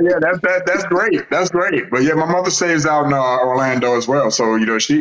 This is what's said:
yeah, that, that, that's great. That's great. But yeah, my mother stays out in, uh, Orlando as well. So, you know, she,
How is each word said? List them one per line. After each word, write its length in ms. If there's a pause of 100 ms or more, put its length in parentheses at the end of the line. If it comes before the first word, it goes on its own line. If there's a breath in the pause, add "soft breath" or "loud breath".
yeah, 180
that, 220
that, 240
that's 180
great. 460
That's 200
great. 400
But 120
yeah, 100
my 140
mother 240
stays 340
out 220
in, 80
uh, 240
Orlando 580
as 100
well. 240
So, 260
you 100
know, 120
she, 220